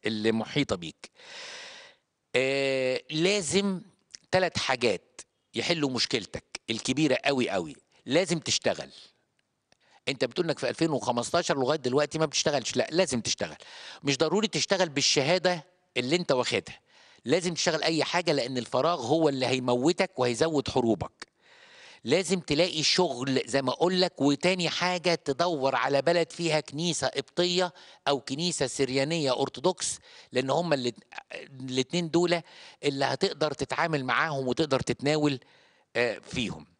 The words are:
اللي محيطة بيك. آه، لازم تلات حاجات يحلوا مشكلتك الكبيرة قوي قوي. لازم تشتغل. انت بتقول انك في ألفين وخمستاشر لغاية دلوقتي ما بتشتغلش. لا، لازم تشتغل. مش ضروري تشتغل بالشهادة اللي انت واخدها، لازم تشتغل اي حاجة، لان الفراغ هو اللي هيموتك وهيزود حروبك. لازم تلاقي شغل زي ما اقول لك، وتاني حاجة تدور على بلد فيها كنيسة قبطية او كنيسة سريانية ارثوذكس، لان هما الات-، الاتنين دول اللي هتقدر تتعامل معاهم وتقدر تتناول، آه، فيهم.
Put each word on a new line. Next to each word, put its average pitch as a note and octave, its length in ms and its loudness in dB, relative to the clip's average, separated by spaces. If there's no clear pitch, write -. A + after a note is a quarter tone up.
اللي A2 260 0
محيطة A2 440 -2
بيك. E2 340 -14
آه، C3 720 0
لازم F#3 720 0
تلات F3+ 280 2
حاجات A#2+ 600 0
يحلوا C#3+ 360 0
مشكلتك - 720 -4
الكبيرة B2+ 540 2
قوي B2+ 260 2
قوي. F2 260 -4
لازم E3 320 0
تشتغل. - 520 -2
انت C#3 160 -2
بتقول D3 220 -2
انك D3+ 120 -2
في C3 100 -2
ألفين D#3+ 220 0
وخمستاشر B2+ 680 0
لغاية C3+ 200 2
دلوقتي C#3+ 400 0
ما D#3+ 80 2
بتشتغلش. C#3+ 500 -2
لا، B2 140 2
لازم D#3 300 2
تشتغل. F2 360 -4
مش C#3 160 0
ضروري F3 300 2
تشتغل F3 400 0
بالشهادة D#3 760 2
اللي B2 200 0
انت F3+ 160 0
واخدها، A#2+ 480 0
لازم E3 300 0
تشتغل D#3+ 280 0
اي D#3 220 2
حاجة، F3 280 0
لان C3 260 0
الفراغ C3+ 420 0
هو D3+ 280 4
اللي C3 180 0
هيموتك B2+ 720 0
وهيزود B2+ 500 2
حروبك. A2+ 600 0
لازم F3 360 2
تلاقي D#3 420 0
شغل C3+ 640 0
زي C3+ 160 0
ما B2+ 80 0
اقول F3+ 300 2
لك، F3+ 200 0
وتاني E3 480 2
حاجة F3 460 0
تدور C#3 600 0
على C3+ 260 2
بلد E3+ 300 2
فيها D#3 280 0
كنيسة D3 480 -4
قبطية F3 640 0
او C#3 120 2
كنيسة D3 460 -2
سريانية C3+ 640 0
ارثوذكس، - 560 -2
لان C3 180 0
هما D#3+ 240 2
الات-، B2 300 -4
الاتنين C3 500 -2
دول E3+ 300 2
اللي C#3 200 0
هتقدر C#3+ 480 -2
تتعامل C#3+ 520 -2
معاهم C3+ 440 0
وتقدر C3 320 0
تتناول، C#3+ 600 0
آه، A#2 220 0
فيهم. E2 480 -6